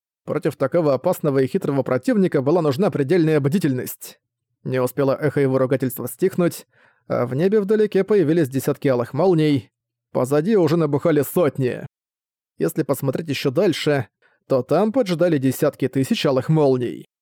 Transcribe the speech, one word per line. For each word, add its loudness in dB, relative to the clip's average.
Против -4
такого 0
опасного 0
и 2
хитрого -2
противника 0
была 2
нужна 0
предельная 2
бдительность. -4
Не -2
успело 0
эхо 0
его 2
ругательства -2
стихнуть, -2
а -2
в -6
небе 2
вдалеке 0
появились 2
десятки -4
алых 0
молний. 2
Позади 0
уже 4
набухали 2
сотни. -2
Если -2
посмотреть -4
ещё -2
дальше, 0
то 2
там 0
поджидали 0
десятки 0
тысяч -2
алых 0
молний. 0